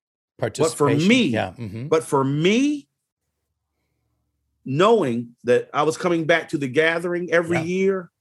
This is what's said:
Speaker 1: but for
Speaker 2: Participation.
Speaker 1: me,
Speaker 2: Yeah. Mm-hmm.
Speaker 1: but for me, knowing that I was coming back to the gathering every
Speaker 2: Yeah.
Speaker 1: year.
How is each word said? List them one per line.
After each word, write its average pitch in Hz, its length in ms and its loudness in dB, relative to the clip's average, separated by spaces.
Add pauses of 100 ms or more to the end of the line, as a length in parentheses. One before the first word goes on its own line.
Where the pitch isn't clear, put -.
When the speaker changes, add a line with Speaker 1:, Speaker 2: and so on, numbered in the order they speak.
(380)
Speaker 1:
but - 180 -4
for 147 80 0 (240)
Speaker 2:
Participation. 147 200 2
Speaker 1:
me, 247 200 4
Speaker 2:
Yeah. 104 280 -2
Mm-hmm. 117 320 -10
Speaker 1:
but 160 160 0
for 139 200 0
me, 220 640 0 (1800)
knowing 139 720 0 (100)
that 120 280 2
I 147 120 0
was 156 120 0
coming 170 300 0
back 165 240 2
to 165 80 -2
the 139 100 -4
gathering 170 640 -2
every 170 260 0
Speaker 2:
Yeah. 165 60 -2
Speaker 1:
year. 185 460 -2 (100)